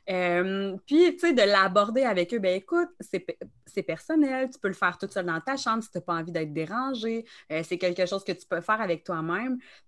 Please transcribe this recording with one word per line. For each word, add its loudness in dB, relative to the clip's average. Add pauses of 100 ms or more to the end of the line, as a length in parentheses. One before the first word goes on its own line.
Euh, 0
puis, 4
tu 0
sais, 4
de 4
l'aborder 4
avec 0
eux, « -2
Ben, 2
écoute, 0 (100)
c'est -6
pe-, -10 (280)
c'est -6
personnel, 0
tu -20
peux -4
le -2
faire -2
toute -8
seule -2
dans -2
ta -4
chambre -2
si -18
t'as -6
pas -4
envie -4
d'être -4
dérangé, -4 (260)
euh, -2
c'est -6
quelque 0
chose -4
que -4
tu -10
peux -4
faire 0
avec -2
toi-même. » -4 (300)